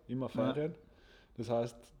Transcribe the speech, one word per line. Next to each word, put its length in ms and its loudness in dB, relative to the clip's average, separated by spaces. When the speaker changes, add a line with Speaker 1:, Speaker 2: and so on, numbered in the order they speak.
Speaker 1:
immer 280 -2
Speaker 2:
Ja. 180 2
Speaker 1:
Ferien. 220 0
Das 120 -4
heißt, 260 2